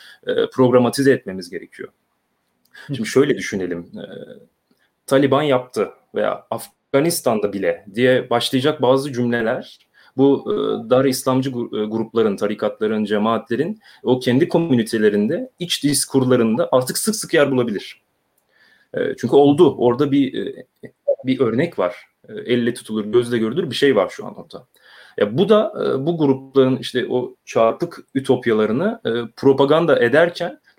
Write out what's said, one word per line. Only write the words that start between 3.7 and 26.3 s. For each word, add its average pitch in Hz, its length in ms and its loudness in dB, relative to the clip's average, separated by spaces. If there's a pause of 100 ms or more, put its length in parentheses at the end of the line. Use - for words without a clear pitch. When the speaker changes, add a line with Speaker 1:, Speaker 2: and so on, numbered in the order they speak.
Speaker 1:
E, 90 260 -14 (1000)
Taliban 139 360 2
yaptı 123 480 -2 (240)
veya 104 360 -4
Afganistan'da 117 1000 -2
bile 101 420 -4
diye 127 360 2
başlayacak 127 520 0
bazı 135 300 2
cümleler 120 800 -4 (260)
bu, 135 300 4
e, 110 440 -4
dar 131 140 4
İslamcı 131 460 0
gru-, 113 320 -6
e, 107 40 -4
grupların, 110 500 0
tarikatların, 107 680 -2
cemaatlerin 113 760 -2 (220)
o 127 180 0
kendi 127 280 2
komünitelerinde, 117 1120 0
iç - 260 -6
diskurlarında 127 880 2
artık 127 260 0
sık - 180 -4
sık - 180 -8
yer 143 160 4
bulabilir. 117 500 -4 (960)
E, - 40 -4 (200)
çünkü 123 180 2
oldu. 143 400 6
Orada 123 360 0
bir, 127 340 0
e, - 200 -14 (580)
bir 131 160 -2
örnek 127 380 0
var. 90 180 -2 (320)
E, 113 40 -16
elle 117 420 -2
tutulur, 107 300 -8
gözle 120 340 0
görülür 123 320 -2
bir 113 40 -8
şey 135 220 4
var 90 120 2
şu - 180 -14
an 95 120 -16
orada. - 280 -20 (520)
Ya 107 200 -2
bu 175 100 2
da, 214 240 2 (120)
e, 135 220 -2
bu 170 120 -2
grupların 135 580 2